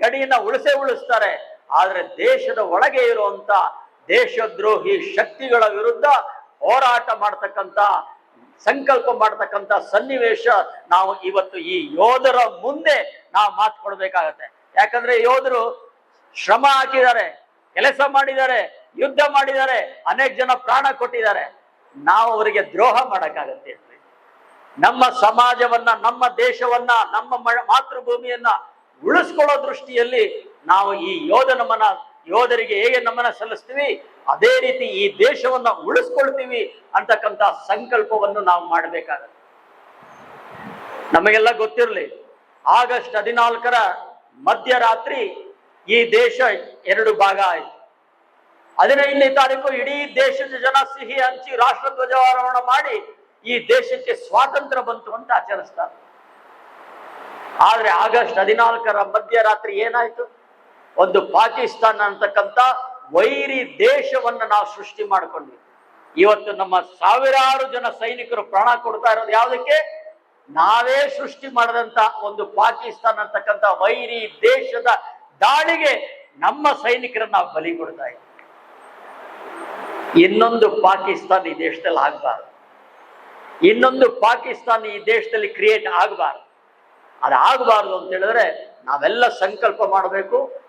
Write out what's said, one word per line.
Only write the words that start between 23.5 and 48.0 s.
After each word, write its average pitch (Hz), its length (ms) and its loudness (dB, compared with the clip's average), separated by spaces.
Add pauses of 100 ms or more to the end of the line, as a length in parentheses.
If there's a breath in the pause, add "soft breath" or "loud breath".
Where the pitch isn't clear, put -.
ನಮ್ಮ 247 320 4
ಸಮಾಜವನ್ನ, 240 800 2 (120)
ನಮ್ಮ 247 240 0 (120)
ದೇಶವನ್ನ, 240 540 0 (200)
ನಮ್ಮ 226 260 -4
ಮ-, 233 300 -2
ಮಾತೃಭೂಮಿಯನ್ನ 240 800 -2 (580)
ಉಳಿಸ್ಕೊಳ್ಳೋ 294 640 2
ದೃಷ್ಟಿಯಲ್ಲಿ 247 840 -2 (120)
ನಾವು 196 280 2
ಈ 160 340 -6
ಯೋಧ 247 300 4
ನಮನ, 220 240 -2 (460)
ಯೋಧರಿಗೆ 226 480 0
ಹೇಗೆ 247 240 0
ನಮನ 233 300 -2
ಸಲ್ಲಿಸ್ತೀವಿ, 247 800 -8 (180)
ಅದೇ 247 320 4
ರೀತಿ 254 240 -4
ಈ 202 340 -4 (100)
ದೇಶವನ್ನ 254 420 -2
ಉಳಿಸ್ಕೊಳ್ತೀವಿ 262 1120 -2 (120)
ಅಂತಕ್ಕಂಥ 208 460 0
ಸಂಕಲ್ಪವನ್ನು 214 960 -2
ನಾವು 175 260 2
ಮಾಡ್ಬೇಕಾಗತ್ತೆ. 160 720 -6 (1800)
ನಮಗೆಲ್ಲ 214 380 4
ಗೊತ್ತಿರ್ಲಿ, 220 840 -4 (300)
ಆಗಸ್ಟ್ 240 480 0
ಹದಿನಾಲ್ಕರ 233 580 -2 (600)
ಮಧ್ಯರಾತ್ರಿ 226 1080 -2 (460)
ಈ 233 220 2
ದೇಶ 233 280 2 (460)
ಎರಡು 214 280 2
ಭಾಗ 196 320 2
ಆಯ್ತು. 160 440 -6 (920)